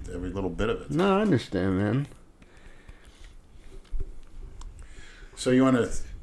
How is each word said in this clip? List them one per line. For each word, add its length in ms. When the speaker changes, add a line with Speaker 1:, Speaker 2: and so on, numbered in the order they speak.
Speaker 1:
every 160
little 200
bit 200
of 140
it. 80
Speaker 2:
No, 260
I 40
understand, 560
man. 300
Speaker 1:
So 160
you 120
wanna, 260